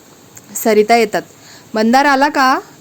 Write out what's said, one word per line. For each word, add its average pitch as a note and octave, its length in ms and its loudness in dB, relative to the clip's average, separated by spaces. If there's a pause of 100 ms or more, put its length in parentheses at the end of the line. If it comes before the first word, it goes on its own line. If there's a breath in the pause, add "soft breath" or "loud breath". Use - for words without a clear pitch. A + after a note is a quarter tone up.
(560)
सरिता G#3+ 400 0
येतात. G#3+ 260 -2 (520 loud breath)
"मंदार A#3 320 0
आला C#4 240 0
का?" C#4+ 300 0 (220)